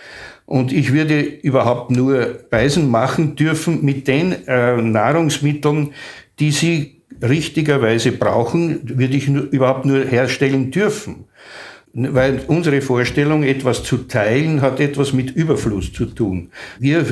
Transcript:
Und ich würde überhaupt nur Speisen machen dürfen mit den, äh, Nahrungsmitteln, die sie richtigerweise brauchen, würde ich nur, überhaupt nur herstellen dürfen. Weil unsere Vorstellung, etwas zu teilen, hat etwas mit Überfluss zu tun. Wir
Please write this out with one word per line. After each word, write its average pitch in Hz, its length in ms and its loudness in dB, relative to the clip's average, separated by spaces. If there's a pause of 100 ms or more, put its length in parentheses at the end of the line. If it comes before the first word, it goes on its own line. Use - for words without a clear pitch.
(460)
Und 127 260 0
ich 135 220 2
würde 151 260 2
überhaupt 123 720 0
nur 127 560 0
Speisen 139 460 2
machen 131 440 0
dürfen 156 480 0
mit 139 240 -2
den, 160 400 0
äh, 123 320 2
Nahrungsmitteln, 143 1160 0 (440)
die 151 140 2
sie 165 500 -2 (180)
richtigerweise 131 920 2
brauchen, 120 720 0
würde 131 340 0
ich 135 120 0
nur, 143 200 0
überhaupt 135 360 2
nur 135 200 2
herstellen 135 640 0
dürfen. 180 560 -4 (720)
Weil 131 520 0
unsere 151 340 2
Vorstellung, 143 640 0
etwas 131 400 0
zu 123 140 -2
teilen, 131 640 0
hat 131 180 0
etwas 143 340 0
mit 131 160 0
Überfluss 123 640 -2
zu 113 140 -4
tun. 92 420 -4 (300)
Wir 143 320 2